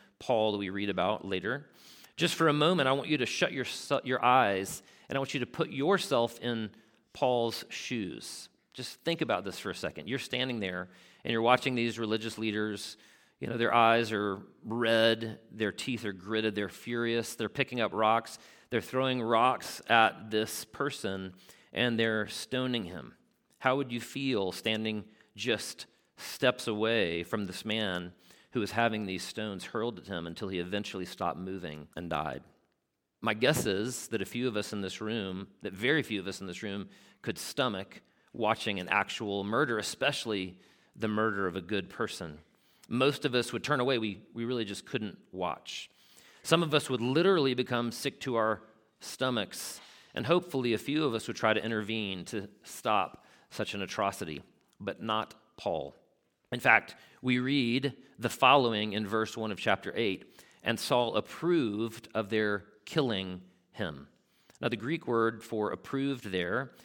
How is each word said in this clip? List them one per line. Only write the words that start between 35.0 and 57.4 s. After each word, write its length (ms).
room, 480
that 120
very 280
few 180
of 80
us 120
in 60
this 160
room 260
could 180
stomach 640
watching 480
an 80
actual 560
murder, 340
especially 800
the 140
murder 380
of 100
a 40
good 300
person. 480
Most 380
of 80
us 180
would 100
turn 180
away. 180
We, 240
we 140
really 180
just 220
couldn't 320
watch. 580
Some 200
of 100
us 160
would 140
literally 500
become 400
sick 280
to 160
our 260
stomachs, 800
and 100
hopefully 480
a 60
few 260
of 80
us 140
would 100
try 160
to 100
intervene 640
to 220
stop 640
such 240
an 80
atrocity, 600
but 220
not 320
Paul. 380
In 80
fact, 340
we 180
read 560